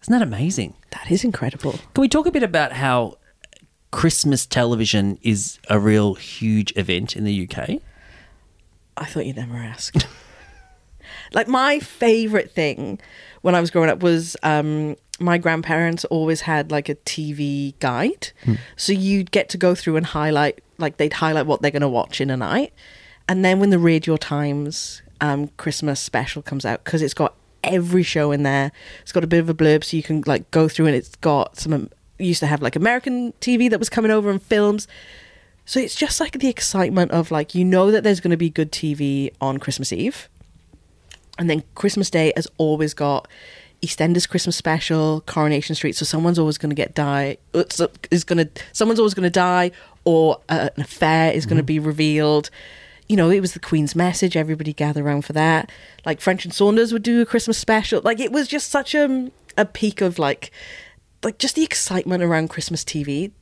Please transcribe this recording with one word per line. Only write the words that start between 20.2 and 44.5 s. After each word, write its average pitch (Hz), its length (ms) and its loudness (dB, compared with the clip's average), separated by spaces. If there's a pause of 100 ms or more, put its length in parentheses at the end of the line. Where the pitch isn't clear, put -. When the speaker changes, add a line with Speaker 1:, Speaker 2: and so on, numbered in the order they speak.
Speaker 2:
like, 156 200 -4
they'd 151 160 0
highlight 156 320 0
what 147 160 0
they're 147 100 0
gonna 143 180 0
watch 120 320 -2
in 135 80 -2
a 131 80 -2
night. 131 340 -2 (560)
And 185 160 0
then 190 160 4
when 202 120 4
the 185 80 6
Radio 160 360 2
Times, 147 840 -4 (180)
um, 147 380 -2
Christmas 156 420 -4
special - 420 -4
comes 139 240 -6
out, 110 200 -2
'cause 160 160 -2
it's 147 120 -2
got - 220 -2 (260)
every 180 420 2
show 151 280 0
in 143 120 0
there, 139 280 0 (300)
it's - 100 -18
got 175 120 2
a 160 40 -2
bit 170 140 4
of 165 80 0
a 165 40 2
blurb 156 300 4
so - 140 -4
you 151 60 -2
can, 156 220 -2
like, - 260 -2
go 160 180 4
through, 160 160 0
and 147 100 4
it's - 220 -4
got - 420 0
some, 156 140 -2
um, 139 160 -4 (300)
used 175 200 0
to 151 80 -2
have, 147 140 0
like, 127 160 -2
American 247 640 -2
T 247 160 2
V 247 100 4
that 220 120 2
was 226 100 -2
coming 220 220 2
over 214 180 2
and 196 120 -2
films. 208 460 2 (800)
So - 160 -2
it's - 140 -6
just, - 260 -2
like, 294 180 -6
the 269 80 2
excitement 190 640 0
of, 165 200 0
like, 151 220 -2
you 180 120 2
know 185 260 6
that 220 140 4
there's 196 160 4
gonna 175 160 2
be 165 120 2
good 156 220 -2
T 151 220 -4
V 139 380 -2 (100)
on 135 160 -2
Christmas 135 340 -6
Eve. 151 380 -4 (1120)
And 170 120 0
then 151 100 0 (140)
Christmas 202 340 0
Day 160 260 2
has 160 120 -4 (100)
always 156 380 0
got 143 320 -2 (560)
EastEnders 170 440 0
Christmas 175 280 -2